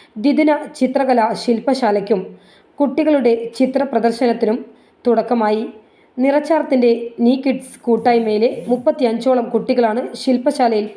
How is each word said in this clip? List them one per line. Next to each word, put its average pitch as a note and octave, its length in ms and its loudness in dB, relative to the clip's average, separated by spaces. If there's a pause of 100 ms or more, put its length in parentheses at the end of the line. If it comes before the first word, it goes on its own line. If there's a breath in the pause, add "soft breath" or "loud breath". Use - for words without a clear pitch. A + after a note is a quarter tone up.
(240 loud breath)
ദ്വിദിന D4 300 4 (260)
ചിത്രകലാ B3+ 480 2 (140)
ശില്പശാലയ്ക്കും G#3 840 0 (560 loud breath)
കുട്ടികളുടെ C#4+ 540 2 (240)
ചിത്ര C4 340 0
പ്രദർശനത്തിനും A#3 680 0 (480 soft breath)
തുടക്കമായി. A3+ 580 0 (540 soft breath)
നിറച്ചാർത്തിൻ്റെ C#4 760 2 (340)
നീ B3+ 180 4
കിഡ്സ് - 420 -4
കൂട്ടായ്മയിലെ A3+ 640 2 (220)
മുപ്പത്തിയഞ്ചോളം B3+ 840 0
കുട്ടികളാണ് A3+ 500 0 (200)
ശില്പശാലയിൽ B3 720 0